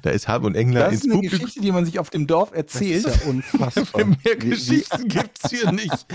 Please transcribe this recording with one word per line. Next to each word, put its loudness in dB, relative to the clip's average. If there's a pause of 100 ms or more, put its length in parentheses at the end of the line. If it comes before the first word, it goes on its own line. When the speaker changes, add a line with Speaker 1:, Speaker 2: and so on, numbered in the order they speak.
Speaker 1:
Da 0
ist -2
Hartmut 0
Engler 4
Speaker 2:
Das 2
Speaker 1:
ins 0
Speaker 2:
ist -2
eine 4
Speaker 1:
Publikum 0
Speaker 2:
Geschichte, -6
die 2
man 2
sich -4
auf -6
dem -2
Dorf 2
erzählt. -2
Speaker 3:
Das 2
ist 4
ja -8
unfassbar. 0
Speaker 1:
<laughs> 2
Mehr 2
Speaker 3:
Wie, -2
wie -
Speaker 1:
Geschichten 0
gibt's -2
hier 0
nicht. -4